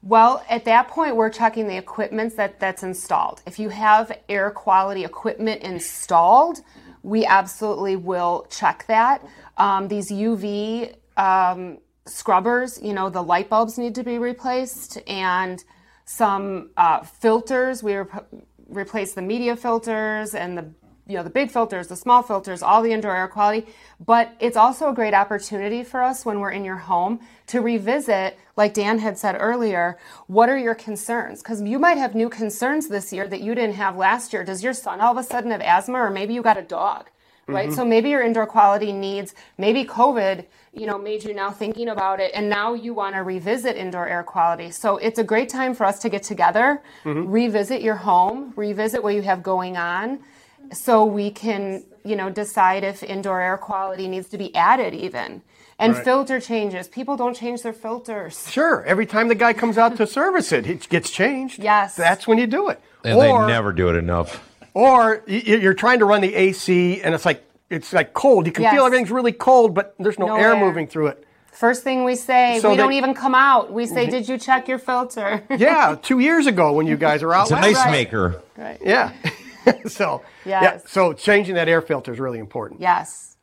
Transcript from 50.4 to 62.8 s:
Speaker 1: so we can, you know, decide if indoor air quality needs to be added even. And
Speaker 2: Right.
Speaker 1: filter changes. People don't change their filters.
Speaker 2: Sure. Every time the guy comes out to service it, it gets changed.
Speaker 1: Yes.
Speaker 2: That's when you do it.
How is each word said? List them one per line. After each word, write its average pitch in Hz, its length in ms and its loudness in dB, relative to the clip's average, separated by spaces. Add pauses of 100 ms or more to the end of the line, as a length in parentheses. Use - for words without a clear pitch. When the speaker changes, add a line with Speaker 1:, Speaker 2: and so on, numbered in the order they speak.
Speaker 1:
so 220 340 4
we 208 240 -2
can, 202 540 -6 (200)
you 208 120 -4
know, 190 140 -4
decide 196 540 0
if 196 200 -8
indoor 196 380 -6
air 185 160 -2
quality 190 500 -8
needs 185 220 -10
to 208 80 -14
be 185 180 -10
added 214 400 2
even. - 460 -10 (360)
And 226 180 2
Speaker 2:
Right. - 80 -8
Speaker 1:
filter 262 360 0
changes. 208 480 -6
People 262 300 -8
don't 240 180 -4
change 240 280 -8
their 226 100 -8
filters. 220 760 -12
Speaker 2:
Sure. 311 360 0
Every 190 200 2
time 226 220 0
the 233 80 4
guy 233 180 4
comes 226 240 0
out 226 200 4
to 214 100 2
service 349 440 0
it, 123 140 2
it 165 240 -6
gets 170 220 0
changed. 262 500 -2
Speaker 1:
Yes. 208 340 2
Speaker 2:
That's 175 320 2
when 220 100 6
you 240 100 2
do 349 220 -2
it. - 100 -6 (240)